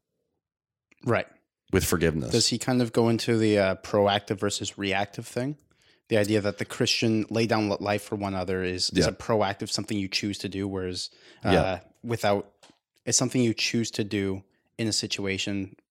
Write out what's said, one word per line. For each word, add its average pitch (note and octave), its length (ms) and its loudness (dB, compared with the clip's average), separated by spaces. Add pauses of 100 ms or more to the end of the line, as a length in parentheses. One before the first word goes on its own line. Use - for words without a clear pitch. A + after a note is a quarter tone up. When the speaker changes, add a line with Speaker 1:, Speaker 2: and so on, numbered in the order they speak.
(1040)
Speaker 1:
Right. A2+ 240 0 (440)
Speaker 2:
with F#2 120 4
forgiveness. D#2+ 480 0
Speaker 1:
Does A#2 160 2
he A#2+ 100 -2
kind B2 240 0
of A#2 120 -2
go A#2 160 4
into A2+ 280 2
the, G#2+ 200 4
uh, F#2+ 180 4
proactive G2+ 640 0
versus G2+ 380 -4
reactive G2+ 500 -4
thing? C3+ 300 -6 (520)
The A2+ 80 4
idea G#2 240 4
that G2+ 160 -2
the - 80 -6
Christian A2+ 640 0
lay A2+ 160 0
down G#2+ 240 2
li-, G2+ 100 0
life G#2 240 -2
for - 120 -8
one G2 180 -4
another F#2 300 -2
is, F2+ 280 -2
is F2+ 140 2
Speaker 2:
Yeah. - 20 2
Speaker 1:
a - 40 0
proactive, G#2 580 -2
something G#2+ 280 -4
you G2 100 -2
choose G2 320 -4
to G#2 100 -6
do, G2 180 -4
whereas, F#2 420 -6 (340)
uh, G2 80 0
Speaker 2:
Yeah. F#2 280 4 (240)
Speaker 1:
without, G#2+ 480 0 (540)
it's B2 120 2
something B2+ 240 2
you A#2 120 4
choose - 380 -2
to - 120 -2
do G2 400 -2 (340)
in A2+ 100 -2
a G#2 60 -2
situation G2 800 -4 (160)